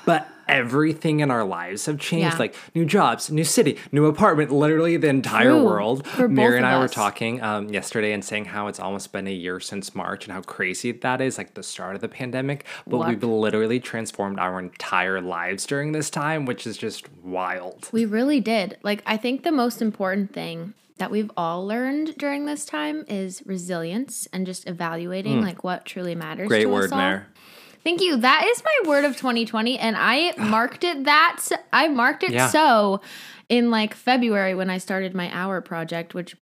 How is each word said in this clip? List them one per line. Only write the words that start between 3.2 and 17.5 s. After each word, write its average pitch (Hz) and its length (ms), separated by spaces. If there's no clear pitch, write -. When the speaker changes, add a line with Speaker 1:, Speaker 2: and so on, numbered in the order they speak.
Speaker 1:
new 151 120
city, 151 340
new 147 140
apartment, 151 460
literally 156 460
the 156 100
entire 135 440
Speaker 2:
True. 302 140
Speaker 1:
world. 110 420
Speaker 2:
For 254 200
both 190 80
Speaker 1:
Mary 123 220
and 127 80
Speaker 2:
of 127 60
Speaker 1:
I 131 60
were 131 80
Speaker 2:
us. 123 60
Speaker 1:
talking, 113 500
um, 104 280
yesterday 104 440
and 101 100
saying 104 220
how 104 220
it's 98 120
almost 95 320
been 98 160
a 98 60
year 90 260
since 98 360
March 92 300
and 95 80
how 92 80
crazy 92 500
that 127 300
is, 131 160
like, 98 180
the 98 80
start 92 320
of 98 60
the 110 80
pandemic. 131 560
But 123 100
Speaker 2:
What? 165 120
Speaker 1:
we've 107 140
literally 110 560
transformed 101 600
our 92 200
entire 92 600
lives 90 440
during 143 260
this 151 180
time, 151 360
which 127 220
is 104 100
just - 300
wild. 92 680